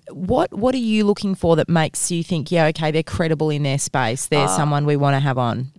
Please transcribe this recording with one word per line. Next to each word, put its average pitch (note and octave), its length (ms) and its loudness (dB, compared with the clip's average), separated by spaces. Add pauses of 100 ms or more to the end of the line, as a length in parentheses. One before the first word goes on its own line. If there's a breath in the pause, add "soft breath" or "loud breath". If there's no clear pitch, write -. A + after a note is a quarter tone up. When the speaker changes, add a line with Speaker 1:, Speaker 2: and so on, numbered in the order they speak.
(120)
Speaker 1:
what, A3 420 -2
what B3+ 220 0
are C4 40 -2
you G#3+ 240 2
looking G3+ 300 0
for E3+ 220 2
that D#3 120 2
makes D#3+ 440 0
you E3+ 120 -2
think, D#3+ 280 -4
"Yeah, E3 160 4
okay, D#3 240 -2
they're D#3 100 0
credible D#3 480 -2
in D3 140 0
their C#3 160 0
space, B2+ 480 -2
they're D3 180 2
Speaker 2:
Uh, F#2 100 0
Speaker 1:
someone D3 300 2
we D3 100 2
wanna C#3 240 2
have C3+ 200 0
on"? A#2+ 400 -2